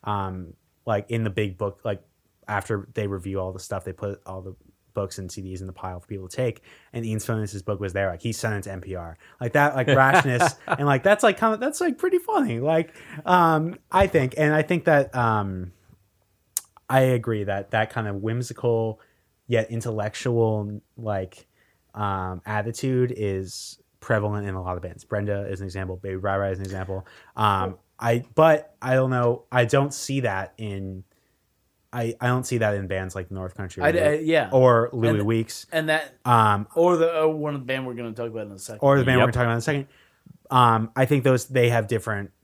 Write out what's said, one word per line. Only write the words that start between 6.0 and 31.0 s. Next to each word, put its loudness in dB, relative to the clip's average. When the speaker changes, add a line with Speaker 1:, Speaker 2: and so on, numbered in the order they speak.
Speaker 1:
people -12
to -12
take, -4
and -6
Ian -4
Savonius's -4
book -6
was -6
there. 0
Like, -10
he -4
sent -4
it -6
to -10
N -10
P -12
R. -12
Like, -6
that, 4
like, 0
rashness, 4
Speaker 2:
<laughs> -14
Speaker 1:
and, 0
like, 2
that's, 4
like, 4
kind 2
of, -4
that's, -4
like, -2
pretty 0
funny. 0
Like, 0
um, 4
I 4
think, 2
and 4
I 2
think -2
that, 4
um, 0
I 4
agree 0
that -4
that 0
kind -4
of -4
whimsical -2
yet 0
intellectual, -2
like, -6
um, -4
attitude -2
is -6
prevalent 0
in -6
a -6
lot -6
of -10
bands. -14
Brenda -4
is -8
an -10
example. -8
Baby -8
Bri -2
Bri 0
is -4
an -8
example. -8
Um, 0
I, 0
but 4
I 0
don't 2
know. 0
I 2
don't 2
see -4
that -4
in, -8